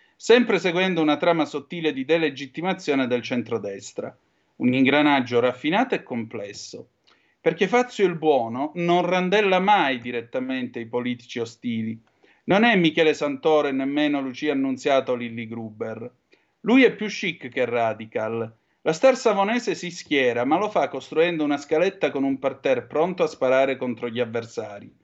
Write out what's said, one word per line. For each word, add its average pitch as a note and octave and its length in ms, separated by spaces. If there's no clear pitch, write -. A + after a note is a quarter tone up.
Sempre A3 440
seguendo F3+ 420
una D3+ 160
trama E3 280
sottile D#3 460
di C3 140
delegittimazione D3+ 1000
del A#2+ 160
centrodestra. A2+ 920
Un B2+ 160
ingranaggio C3+ 680
raffinato D#3 540
e - 100
complesso. A2 840
Perché E3 260
Fazio A#3+ 380
il F3 100
buono C#3 600
non F3 300
randella F#3 540
mai F3+ 400
direttamente B2 800
i A#2 60
politici B2 540
ostili. A2+ 600
Non G3+ 180
è A#3 120
Michele D#3+ 380
Santoro D3 540
e C#3 40
nemmeno C#3+ 500
Lucia C3+ 320
Annunziato C3+ 600
o - 20
Lilli A#2 320
Gruber. A2+ 640
Lui B3+ 220
è A3+ 100
più G#3+ 140
chic F3 400
che B2 180
radical. A2+ 880
La D#3+ 100
star B3+ 240
savonese G#3+ 600
si F3 160
schiera, B2+ 520
ma D3+ 140
lo G3+ 120
fa D#3 200
costruendo D#3 540
una C#3+ 140
scaletta E3 520
con C3+ 140
un C3+ 160
parterre C3 440
pronto E3+ 400
a D#3 40
sparare C3+ 500
contro B2 320
gli A#2 100
avversari. A2+ 760